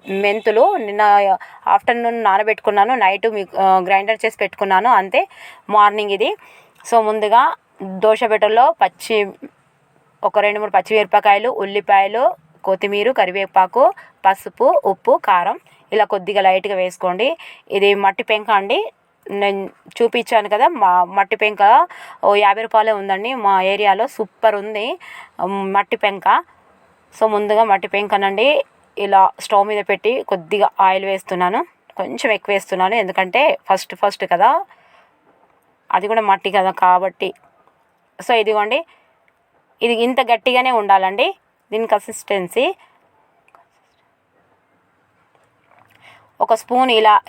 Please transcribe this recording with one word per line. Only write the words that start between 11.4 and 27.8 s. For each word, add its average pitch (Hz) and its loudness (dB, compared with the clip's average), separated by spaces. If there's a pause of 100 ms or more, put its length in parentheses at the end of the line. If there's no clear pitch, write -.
ఉల్లిపాయలు, 202 0 (460)
కొత్తిమీర, 202 -2 (140)
కరివేపాకు, 190 0 (400)
పసుపు, 202 0 (220)
ఉప్పు, 247 0 (140)
కారం 190 0 (360)
ఇలా 214 2
కొద్దిగా 196 -4
లైట్గా 190 0
వేసుకోండి. 185 -4 (500)
ఇది 196 2 (160)
మట్టి 196 -2
పెంక 214 -2 (100)
అండి, 202 -2 (600)
నేను 196 0 (380)
చూపించాను 226 0
కదా, 240 4 (140)
మా 185 4 (240)
మట్టి 196 0
పెంక 214 0 (640)
ఓ 196 4 (100)
యాభై 202 2
రూపాయలే 220 2
ఉందండి 196 -6 (140)
మా 196 2 (200)
ఏరియాలో, 202 0 (100)
సూపర్ 220 -2
ఉంది, 214 -8 (580)
ఉమ్, 196 -6 (140)
మట్టి 208 -2
పెంక. 196 -4 (920)
So 220 2
ముందుగా 208 2
మట్టి 196 0